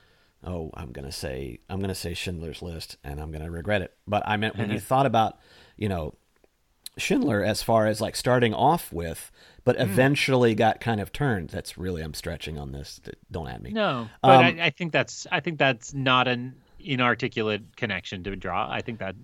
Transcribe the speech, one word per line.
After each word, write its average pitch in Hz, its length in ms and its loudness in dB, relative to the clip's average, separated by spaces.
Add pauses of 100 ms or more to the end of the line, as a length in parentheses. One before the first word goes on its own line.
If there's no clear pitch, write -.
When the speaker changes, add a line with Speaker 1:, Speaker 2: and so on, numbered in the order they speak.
(440)
Speaker 1:
oh, 82 300 -8
I'm 62 180 -12
gonna 71 200 -12
say, 65 480 -8 (100)
I'm 95 100 -4
gonna 98 140 -2
say - 180 -6
Schindler's 82 480 -8
List, 82 420 -12
and 71 180 -10
I'm 78 120 -10
gonna 78 180 -8
regret 87 300 0
it. - 140 -8 (120)
But 104 200 0
I 107 100 0
meant 107 220 0
when 110 120 0
you 104 100 -2
Speaker 2:
<laughs> - 0 -
Speaker 1:
thought 135 260 2
about, 110 320 2 (400)
you 104 100 -2
know, 82 260 -4 (840)
Schindler 143 440 2
as 104 200 0
far 110 240 4
as, 107 160 0
like, 92 140 -4
starting 123 360 4
off 147 400 2
with, 82 380 -6 (340)
but 123 140 4
Speaker 2:
Mm. - 40 2
Speaker 1:
eventually 123 720 4
got 110 260 4
kind 113 200 -2
of 95 100 -6
turned. 107 380 -2
That's - 300 -10
really, 85 240 -4
I'm 78 100 -8
stretching 80 460 -8
on 69 140 -10
this. - 300 -12
D-, - 100 -14 (180)
don't 80 180 -8
at 58 140 -10
me. - 80 -10
Speaker 2:
No, 151 400 -2 (120)
but 131 220 10
Speaker 1:
Um, 170 160 2
Speaker 2:
I, 170 60 2
I 156 40 2
think 165 220 -6
that's, - 400 -2
I 175 80 2
think 156 180 -6
that's 135 360 2
not 127 340 4
an 123 260 -4 (240)
inarticulate 117 1000 0
connection 95 480 -6
to 98 120 -6
draw. 92 340 -4
I 113 120 -4
think 113 160 -10
that 95 260 -6